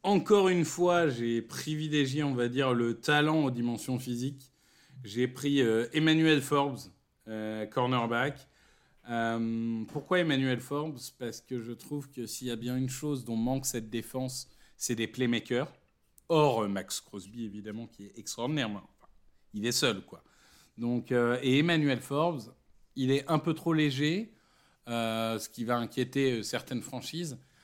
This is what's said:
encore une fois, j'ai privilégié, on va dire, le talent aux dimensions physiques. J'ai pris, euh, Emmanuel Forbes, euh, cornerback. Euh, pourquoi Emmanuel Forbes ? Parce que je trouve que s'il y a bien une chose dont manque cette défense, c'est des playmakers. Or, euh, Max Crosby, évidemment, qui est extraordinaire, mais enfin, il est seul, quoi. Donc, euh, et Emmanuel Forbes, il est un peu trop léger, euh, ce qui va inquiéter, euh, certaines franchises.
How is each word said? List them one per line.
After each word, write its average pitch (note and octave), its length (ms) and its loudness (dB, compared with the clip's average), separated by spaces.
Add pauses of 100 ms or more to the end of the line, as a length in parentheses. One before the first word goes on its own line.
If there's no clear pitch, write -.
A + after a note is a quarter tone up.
encore G3 440 6
une F3 160 4
fois, F3 440 4
j'ai A#2 320 0
privilégié, D3+ 840 -2
on C#3 100 0
va A#2+ 140 0
dire, C3 240 2
le A#2 260 0
talent D3+ 460 2
aux C3 80 0
dimensions A#2+ 480 -4
physiques. B2+ 500 -6 (540)
J'ai A#2 240 0
pris, C#3 340 2
euh, A2+ 300 4
Emmanuel D#3 500 6
Forbes, C#3+ 380 0 (480)
euh, A2 380 -6
cornerback. B2 840 0 (600)
Euh, A2+ 840 -2
pourquoi E3 260 -2
Emmanuel C3 400 2
Forbes ? D3 400 -6 (220)
Parce A#2 200 -8
que B2 200 -8
je A2+ 100 -10
trouve C#3 400 -10
que A#2 160 -8
s'il B2+ 220 -8
y - 20 -4
a A#2 60 -4
bien A#2+ 200 -4
une C3 120 0
chose C3 360 -4
dont A#2 120 -2
manque B2+ 280 0
cette A2 260 -4
défense, B2+ 580 -6 (280)
c'est - 200 -2
des A#2 100 0
playmakers. B2 680 0 (560)
Or, C#3+ 360 4
euh, G2+ 40 -2
Max F#2+ 320 -4
Crosby, G2+ 440 -12
évidemment, G#2 420 -10
qui - 200 -20
est G2+ 120 -20
extraordinaire, B2 520 -2
mais G2+ 80 -6
enfin, - 300 -20 (460)
il G#2 120 -4
est A#2+ 40 2
seul, A#2 340 0
quoi. - 200 -20 (540)
Donc, A#2+ 340 -2
euh, A#2+ 300 4
et C3+ 180 4
Emmanuel D3+ 400 4
Forbes, D3+ 420 -2 (540)
il C3 160 2
est C3+ 180 2
un D#3 80 4
peu D#3 160 0
trop E3 180 0
léger, D3+ 600 2 (560)
euh, A2+ 500 -2
ce - 100 -8
qui A#2+ 160 -8
va A#2+ 120 0
inquiéter, B2+ 560 0
euh, A2 100 -2
certaines A#2 400 -6
franchises. C#3 560 -8 (260)